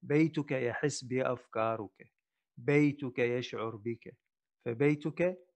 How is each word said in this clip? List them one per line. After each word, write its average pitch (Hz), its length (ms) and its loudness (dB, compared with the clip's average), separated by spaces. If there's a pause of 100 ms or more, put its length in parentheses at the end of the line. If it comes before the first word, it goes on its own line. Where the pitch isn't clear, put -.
بيتك 151 500 2
يحس 131 520 -2
بأفكارك. 117 1080 -4 (460)
بيتك 143 600 2
يشعر 120 560 -2
بك. 113 420 -10 (480)
فبيتك 147 720 0 (180)